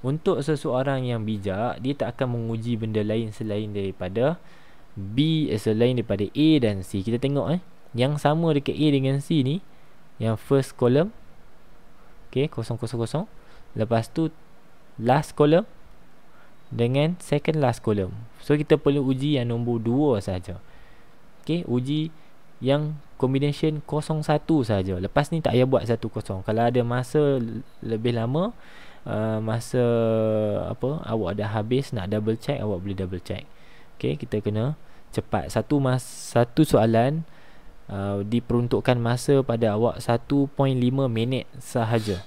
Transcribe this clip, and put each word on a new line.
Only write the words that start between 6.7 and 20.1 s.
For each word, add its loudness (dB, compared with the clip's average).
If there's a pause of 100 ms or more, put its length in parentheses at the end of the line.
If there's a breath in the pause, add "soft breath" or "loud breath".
C. -4
Kita 0
tengok, 0
eh, -4 (340)
yang 2
sama 4
dekat 2
A 4
dengan 2
C 2
ni, 0 (560 soft breath)
yang 2
first 2
column, 4 (1120)
okey, 0
kosong -4
kosong -6
kosong. -2 (540 soft breath)
Lepas 2
tu, 0 (720)
last 4
column 8 (1040 soft breath)
dengan 2
second 2
last 2
column. 0 (320)
So, 4
kita 6
perlu 2
uji 2
yang 0
nombor 0
dua 4